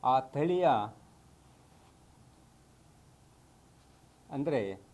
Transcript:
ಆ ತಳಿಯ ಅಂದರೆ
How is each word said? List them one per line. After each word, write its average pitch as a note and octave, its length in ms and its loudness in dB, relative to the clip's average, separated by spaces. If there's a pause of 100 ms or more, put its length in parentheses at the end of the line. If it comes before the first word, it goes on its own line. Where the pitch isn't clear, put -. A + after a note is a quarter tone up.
ಆ B2+ 160 4
ತಳಿಯ E3 480 0 (3750)
ಅಂದರೆ C3+ 500 -2 (120)